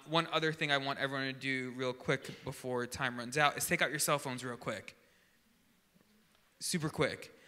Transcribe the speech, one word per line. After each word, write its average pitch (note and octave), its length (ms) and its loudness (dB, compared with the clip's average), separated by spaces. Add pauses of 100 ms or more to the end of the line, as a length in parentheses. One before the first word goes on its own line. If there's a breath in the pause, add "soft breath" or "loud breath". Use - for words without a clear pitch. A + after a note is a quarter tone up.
one E3 240 4
other D#3 200 4
thing D3+ 200 0
I C#3 60 6
want C3+ 200 -2
everyone C3+ 280 0
to C3+ 60 -2
do B2+ 440 -2
real B2+ 160 0
quick - 520 -2
before B2 420 -2
time B2 320 -2
runs B2 180 -6
out D3 220 4
is C3+ 80 -2
take F3 160 2
out D3 80 2
your D3 80 -2
cell D3 200 4
phones B2+ 260 -4
real B2 120 -4
quick. A2 400 -6 (1600 soft breath)
Super D#3 300 0
quick. - 440 0 (160 soft breath)